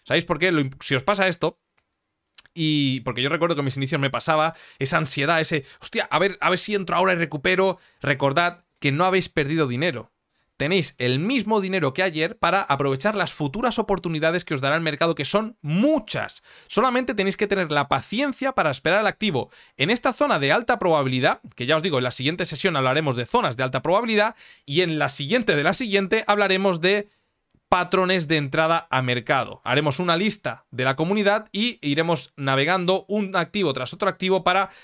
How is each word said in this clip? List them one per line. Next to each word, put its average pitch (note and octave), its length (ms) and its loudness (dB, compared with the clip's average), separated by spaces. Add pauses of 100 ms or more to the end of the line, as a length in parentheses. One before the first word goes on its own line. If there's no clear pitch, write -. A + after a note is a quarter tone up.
¿Sabéis E3 200 0
por D#3+ 140 -4
qué? F3+ 140 2
Lo D#3 80 2
imp-, C3+ 220 -4
si - 120 -2
os C3 80 0
pasa G3 260 2
esto, E3 300 -2 (960)
y D3 460 2
porque A#2+ 200 -4
yo C#3 100 0
recuerdo E3 260 0
que C#3+ 60 0
en - 20 -2
mis C3+ 120 -2
inicios C#3 240 -2
me C3+ 100 0
pasaba D#3 440 0 (240)
esa C3+ 180 0
ansiedad, D#3 440 0
ese, D3+ 240 -2 (160)
"Hostia, - 300 -4
a D3 100 4
ver, F#3+ 200 0
a E3 100 2
ver F3+ 80 2
si G#3+ 160 -2
entro F3+ 200 -4
ahora F#3 180 4
y F3 40 0
recupero". F3+ 640 0 (220)
Recordad C#3 640 0 (140)
que C#3+ 140 0
no D#3+ 120 2
habéis F#3 240 2
perdido D3+ 380 0
dinero. B2 460 -4 (440)
Tenéis E3 420 0
el B2+ 200 0
mismo G#3+ 420 0
dinero F#3 340 -2
que F#3 100 0
ayer D#3+ 340 -2
para F3+ 240 0
aprovechar C#3 540 0
las F3 160 -2
futuras G#3 480 -4
oportunidades E3+ 640 -2
que D#3+ 100 -6
os C3 60 -2
dará C#3 160 0
el E3 60 -2
mercado, D#3+ 340 0
que C#3+ 80 -4
son A3 380 -2
muchas. E3+ 800 0 (240)
Solamente B3 460 2
tenéis F#3+ 220 0
que G3+ 120 0
tener F#3 240 -2
la C#3+ 160 2
paciencia B3+ 640 -2
para E3 180 0
esperar E3+ 300 0
al G#3 80 0
activo. E3+ 420 -2 (260)
En D3 140 2
esta B3+ 220 0
zona A#3+ 260 2
de C#3 140 2
alta A#3 260 2
probabilidad, C#3+ 640 2 (160)
que B2 100 -8
ya D#3 100 4
os D#3 60 0
digo, D#3 160 0
en B2+ 60 0
la B2 80 -2
siguiente E3 340 -4
sesión D#3+ 300 -2
hablaremos C3+ 400 0
de A#2+ 100 -4
zonas F3 300 0
de C3 80 -2
alta C3 180 -4
probabilidad, G#3+ 540 2 (280)
y D3 180 0
en D#3 180 0
la C#3 80 2
siguiente E3 480 0
de C#3+ 80 2
la F3+ 100 2
siguiente G3+ 540 0
hablaremos F#3+ 520 2
de G3+ 280 0 (600)
patrones F3+ 600 2
de D#3+ 80 2
entrada D#3+ 540 0
a C3 120 0
mercado. B2 640 -2
Haremos C3+ 340 0
una F3 180 0
lista F3 540 -4
de B2+ 140 -4
la C3+ 100 0
comunidad G3+ 560 0
y A3+ 320 -2
iremos D#3 540 -2
navegando E3 720 0
un G3 260 -2
activo F3 380 0
tras A#2+ 200 -6
otro G3 160 -2
activo F#3 360 0
para F#3+ 260 2 (140)